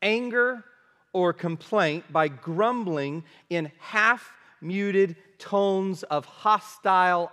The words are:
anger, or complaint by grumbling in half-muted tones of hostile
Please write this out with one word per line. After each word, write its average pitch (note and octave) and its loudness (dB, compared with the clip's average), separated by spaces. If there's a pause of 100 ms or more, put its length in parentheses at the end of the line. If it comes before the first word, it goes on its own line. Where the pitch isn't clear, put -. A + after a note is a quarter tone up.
anger, A#3+ 0 (520)
or F3+ 2
complaint E3+ -2
by D#3 2
grumbling E3 -4 (280)
in E3 -4 (100)
half-muted G3 0 (240)
tones F#3+ -2
of D3 -4
hostile F#3 0